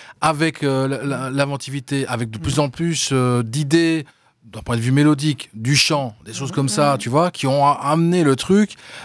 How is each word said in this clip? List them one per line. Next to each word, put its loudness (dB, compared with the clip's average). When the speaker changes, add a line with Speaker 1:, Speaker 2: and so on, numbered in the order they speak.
Speaker 1:
avec, 0
euh, 0
la, -4
la, -4
l'inventivité, -4
avec -4
de -10
plus -4
Speaker 2:
Mhm. 2
Speaker 1:
en -2
plus, -4
euh, 2
d'idées, 0
d'un -16
point -2
de 0
vue 0
mélodique, 2
du 0
chant, 0
des -16
choses -6
Speaker 2:
Mhm. -8
Speaker 1:
comme 0
ça, 2
Speaker 2:
Mhm. -2
Speaker 1:
tu -8
vois, 2
qui -4
ont 2
a-, 2
amené 2
le 4
truc 2